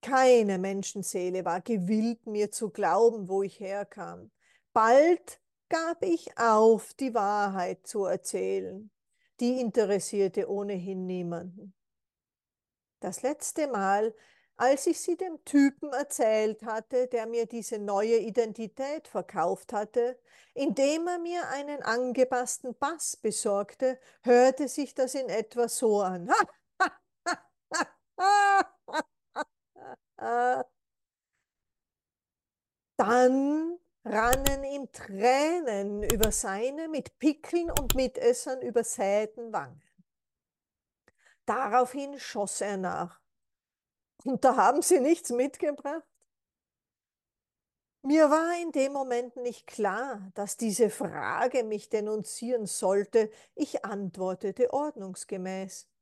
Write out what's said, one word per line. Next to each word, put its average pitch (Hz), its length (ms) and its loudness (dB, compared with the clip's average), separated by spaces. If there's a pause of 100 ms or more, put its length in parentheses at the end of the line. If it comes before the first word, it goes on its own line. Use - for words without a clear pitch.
Keine 240 580 6
Menschenseele 185 840 -4
war 175 160 -2
gewillt, 220 680 -2
mir 208 240 -2
zu 214 180 -6
glauben, 202 580 2
wo 196 140 0
ich 196 180 -6
herkam. 190 720 -10 (400)
Bald 269 720 6 (260)
gab 330 360 -4
ich 349 340 -2
auf, 220 560 6
die 262 220 -4
Wahrheit 196 720 -2
zu 202 180 -2
erzählen. 190 840 -4 (480)
Die 247 200 0
interessierte 202 880 0
ohnehin 190 600 -6
niemanden. 180 680 -8 (1300)
Das - 220 -8
letzte 294 460 -4
Mal, 208 460 0 (440)
als 277 300 2
ich 330 120 0
sie 349 180 -4
dem 359 260 -10
Typen 285 480 2
erzählt 220 720 0
hatte, 233 440 -2
der 233 180 -2
mir 233 200 -2
diese 226 320 -8
neue 208 400 2
Identität 226 920 -4
verkauft 190 640 -4
hatte, 233 440 -2 (360)
indem 285 540 0
er 359 120 -4
mir 339 300 -6
einen 285 340 -8
angepassten 247 920 -2
Pass - 420 -6
besorgte, 214 840 -2 (220)
hörte 254 460 6
sich - 280 -6
das 262 200 -2
in 262 140 -4
etwa 226 380 -2
so 214 340 2
an. 185 300 -2 (480)
<laughs> - 4000 -2 (2250)
Dann 269 800 4 (280)
rannen 262 580 0
ihm 277 280 -8
Tränen 220 1120 0
über 214 280 0
seine 254 560 -4
mit 311 320 -8
Pickeln 339 500 -2
und 254 240 0
Mitessern 262 680 0
übersäten 220 920 -4
Wangen. 147 300 -8 (1600)
Daraufhin 254 760 0
schoss - 420 -6
er 196 160 -4
nach. 180 420 -6 (1040)
"Und 254 200 -4
da 262 120 6
haben 254 260 4
Sie 359 180 4
nichts 302 300 2
mitgebracht?" 285 760 -4 (2000)
Mir 294 280 4
war 330 320 2
in 330 100 -8
dem 277 220 0
Moment 254 420 -4
nicht 240 320 -10
klar, 208 680 -6
dass 196 220 -8
diese 220 320 0
Frage 165 760 -2
mich 214 260 -8
denunzieren 214 800 -4
sollte. 208 640 0 (240)
Ich - 280 -6
antwortete 190 880 -4
ordnungsgemäß. 190 1160 -8 (120)